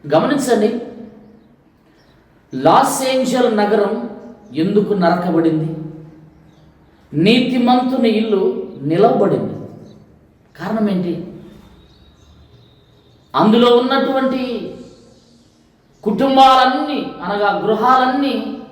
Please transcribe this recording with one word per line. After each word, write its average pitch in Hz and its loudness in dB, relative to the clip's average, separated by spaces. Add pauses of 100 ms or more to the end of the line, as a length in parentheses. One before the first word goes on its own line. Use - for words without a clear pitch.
(160)
గమనించండి, 240 0 (1800)
లాస్ 233 2
ఏంజల్ 247 0
నగరం 208 0 (440)
ఎందుకు 190 0
నరకబడింది? 165 0 (1400)
నీతిమంతుని 247 2
ఇల్లు 214 -2 (140)
నిలవబడింది. 180 0 (1040)
కారణం 208 -2
ఏంటి? 175 -4 (2000)
అందులో 240 6
ఉన్నటువంటి 254 -2 (1300)
కుటుంబాలన్నీ, 269 2 (180)
అనగా 202 -2
గృహాలన్నీ 247 0 (140)